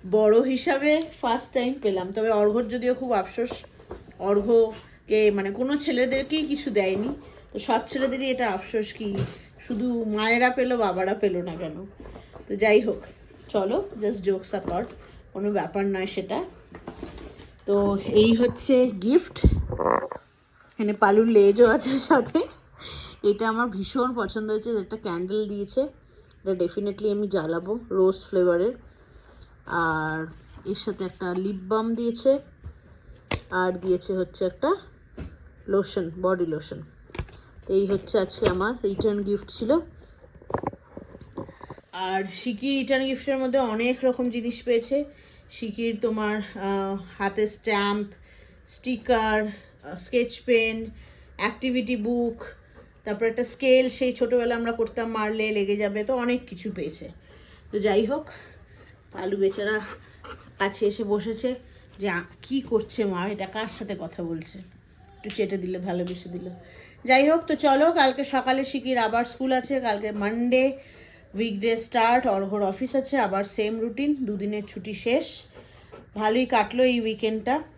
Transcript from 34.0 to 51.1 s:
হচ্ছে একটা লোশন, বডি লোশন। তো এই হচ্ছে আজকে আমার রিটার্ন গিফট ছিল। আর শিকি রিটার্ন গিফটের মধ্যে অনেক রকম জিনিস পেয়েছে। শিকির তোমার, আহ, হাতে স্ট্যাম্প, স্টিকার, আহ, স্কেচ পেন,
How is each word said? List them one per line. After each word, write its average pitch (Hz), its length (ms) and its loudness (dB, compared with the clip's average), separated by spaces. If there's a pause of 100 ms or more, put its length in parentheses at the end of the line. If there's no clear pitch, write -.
হচ্ছে 185 320 -4
একটা 269 300 0 (920)
লোশন, 160 420 0 (100)
বডি 185 260 2
লোশন। 156 360 -8 (840)
তো 190 80 0
এই 196 120 4
হচ্ছে 196 320 0
আজকে 190 300 0
আমার 190 260 0 (100)
রিটার্ন 208 380 0
গিফট 202 280 -4
ছিল। 247 280 0 (2250)
আর 190 400 -2
শিকি 247 460 -2
রিটার্ন 262 260 2
গিফটের 269 340 -2
মধ্যে 262 200 0
অনেক 240 440 0
রকম 254 280 2
জিনিস 240 320 -6
পেয়েছে। 247 420 2 (460)
শিকির 226 520 -4
তোমার, 214 340 0
আহ, 196 640 -4 (200)
হাতে 202 280 0
স্ট্যাম্প, 208 640 -2 (600)
স্টিকার, 220 760 0
আহ, - 540 -10
স্কেচ 240 440 -2
পেন, 226 500 0 (460)